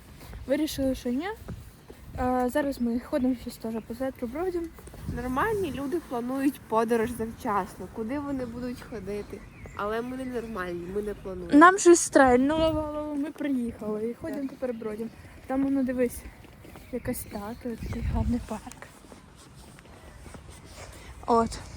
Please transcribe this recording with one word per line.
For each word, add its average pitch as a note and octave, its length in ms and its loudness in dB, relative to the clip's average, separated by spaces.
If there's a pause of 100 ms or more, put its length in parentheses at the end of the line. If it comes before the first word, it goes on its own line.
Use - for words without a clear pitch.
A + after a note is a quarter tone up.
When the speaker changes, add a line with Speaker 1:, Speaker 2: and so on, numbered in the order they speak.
(460)
Speaker 1:
Вирішили, C#4 480 2
що B3+ 160 -6
ні. C#4+ 180 0 (880)
А, B3+ 300 2
зараз C#4 320 0
ми A#3+ 200 2
ходимо B3+ 420 2
щось B3 140 -10
теж A3 180 -6 (120)
по A#3 80 -8
центру, C4 340 -4
бродимо. E4+ 380 -2 (560)
Speaker 2:
Нормальні D#4+ 500 0
люди C#4 360 -2
планують C4 600 0
подорож A3+ 420 4
завчасно, A3 840 -4
куди A#3 240 -4
вони C#4 280 -4
будуть B3 440 -8
ходити. G3+ 500 -8 (360)
Але G#3+ 260 -2
ми B3+ 140 -6
не C4 80 -6
нормальні, G#3 680 -6
ми G#3 80 -2
не G#3 120 -4
плануємо. F#3 440 2
Speaker 1:
Нам F#4 200 12
щось F4 220 10
стрельнуло C#4+ 720 6
в D#4 40 2
голову, D4+ 420 -2
ми C#4+ 140 -2
приїхали A#3 800 -2
і A#3 40 -6
ходимо D#4+ 260 -6
Speaker 2:
Так. C4+ 100 -4
Speaker 1:
тепер B3+ 240 -4
бродимо. A3+ 360 -6 (360)
Там, C4+ 180 2
воно, C#4 180 4
дивись, B3 360 2 (760)
якась A#3+ 280 -4
статуя, A3+ 560 -8
такий - 260 -6
гарний A3+ 460 2
парк. G#3+ 140 -6 (2750)
От. A3+ 320 4 (180)